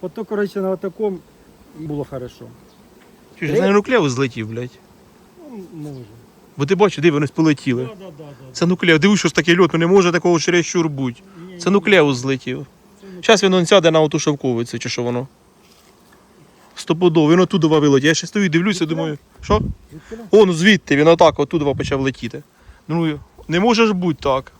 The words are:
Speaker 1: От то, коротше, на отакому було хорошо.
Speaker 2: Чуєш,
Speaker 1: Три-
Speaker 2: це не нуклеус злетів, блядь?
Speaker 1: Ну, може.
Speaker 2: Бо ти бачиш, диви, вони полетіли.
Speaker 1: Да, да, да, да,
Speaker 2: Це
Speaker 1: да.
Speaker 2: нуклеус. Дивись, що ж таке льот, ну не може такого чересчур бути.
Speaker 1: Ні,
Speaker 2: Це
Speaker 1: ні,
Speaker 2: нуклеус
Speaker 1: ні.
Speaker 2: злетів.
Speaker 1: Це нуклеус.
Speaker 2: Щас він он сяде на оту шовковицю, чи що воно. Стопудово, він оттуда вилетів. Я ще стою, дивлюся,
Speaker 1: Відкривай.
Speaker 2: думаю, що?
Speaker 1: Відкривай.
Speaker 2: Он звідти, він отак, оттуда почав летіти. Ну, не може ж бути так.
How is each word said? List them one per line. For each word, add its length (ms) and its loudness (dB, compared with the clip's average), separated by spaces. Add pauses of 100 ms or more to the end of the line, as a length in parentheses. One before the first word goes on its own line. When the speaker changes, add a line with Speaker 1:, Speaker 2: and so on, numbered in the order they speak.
Speaker 1:
От 120 -12
то, 120 -10
коротше, 360 -6
на 80 -4
отакому 480 -6 (600)
було 300 -8
хорошо. 360 -14 (920)
Speaker 2:
Чуєш, 120 -6
Speaker 1:
Три- 100 2
Speaker 2:
це 60 2
не 60 2
нуклеус 400 2
злетів, 340 -6
блядь? 320 -12 (720)
Speaker 1:
Ну, 80 -18 (140)
може. 260 -14 (580)
Speaker 2:
Бо 80 -4
ти 100 -2
бачиш, 260 0
диви, 120 2
вони 140 -2
полетіли. 560 -2
Speaker 1:
Да, 60 -10 (160)
да, 0 - (120)
да, 60 -18
да, 300 -20
Speaker 2:
Це 120 -2
Speaker 1:
да. 40 0
Speaker 2:
нуклеус. 300 2
Дивись, 200 2
що 80 -2
ж 80 -4
таке 240 0
льот, 140 2
ну 60 0
не 80 0
може 240 4
такого 280 2
чересчур 500 0
бути. 320 -8 (260)
Speaker 1:
Ні, 100 -20
Speaker 2:
Це 120 -4
Speaker 1:
ні, 40 0
Speaker 2:
нуклеус 440 2
Speaker 1:
ні. 40 -8
Speaker 2:
злетів. 440 -6 (360)
Speaker 1:
Це 40 -20
нуклеус. 180 -20
Speaker 2:
Щас 200 4
він 100 2
он 120 2
сяде 260 4
на 100 4
оту 180 0
шовковицю, 600 -4
чи 100 -10
що 140 -6
воно. 240 -6 (1500)
Стопудово, 560 2
він 80 4
оттуда 280 0
вилетів. 400 4
Я 60 4
ще 140 -6
стою, 220 -2
дивлюся, 360 0
Speaker 1:
Відкривай. 200 -6
Speaker 2:
думаю, 120 -6 (240)
що? 200 0 (320)
Speaker 1:
Відкривай. 380 -18
Speaker 2:
Он 220 6
звідти, 420 2
він 120 4
отак, 320 4
оттуда 340 -2
почав 280 -4
летіти. 420 -6 (440)
Ну, 320 -2 (280)
не 120 0
може 280 2
ж 60 0
бути 300 -4
так. 360 -2